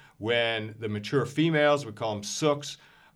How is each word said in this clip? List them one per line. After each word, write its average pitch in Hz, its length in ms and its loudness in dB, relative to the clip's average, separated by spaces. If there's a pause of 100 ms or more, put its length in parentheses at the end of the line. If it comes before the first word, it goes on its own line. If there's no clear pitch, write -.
(180)
when 113 600 0
the 110 80 -6
mature 104 380 0
females, 147 600 2
we 110 60 -12
call 107 240 -4
'em 101 80 -8
sooks, 143 540 0 (380)